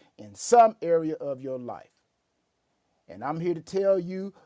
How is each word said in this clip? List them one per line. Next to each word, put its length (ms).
in 180
some 480
area 380
of 200
your 160
life. 340
And 160
I'm 160
here 160
to 60
tell 360
you 380